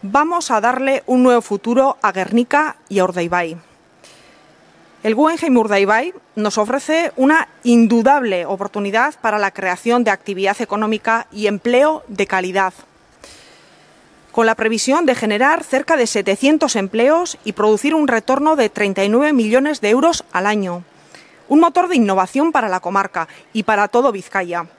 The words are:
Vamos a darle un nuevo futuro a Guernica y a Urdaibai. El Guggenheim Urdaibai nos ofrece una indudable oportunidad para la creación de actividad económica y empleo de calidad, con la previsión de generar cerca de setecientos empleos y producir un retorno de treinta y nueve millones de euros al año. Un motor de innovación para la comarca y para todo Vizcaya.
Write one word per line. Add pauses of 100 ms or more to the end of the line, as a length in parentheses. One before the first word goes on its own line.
Vamos
a
darle
un
nuevo
futuro
a
Guernica (120)
y
a
Urdaibai. (1500)
El
Guggenheim
Urdaibai (220)
nos
ofrece
una (160)
indudable
oportunidad
para
la
creación
de
actividad
económica
y
empleo
de
calidad, (1600)
con
la
previsión
de
generar
cerca
de
setecientos
empleos
y
producir
un
retorno
de
treinta
y
nueve
millones
de
euros
al
año. (680)
Un
motor
de
innovación
para
la
comarca (240)
y
para
todo
Vizcaya. (120)